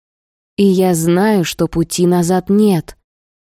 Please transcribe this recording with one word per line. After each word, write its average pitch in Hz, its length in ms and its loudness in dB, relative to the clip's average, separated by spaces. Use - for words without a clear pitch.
И 202 80 0
я 185 300 2
знаю, 175 500 0
что 165 220 -4
пути 170 400 -2
назад 180 440 0
нет. 202 460 0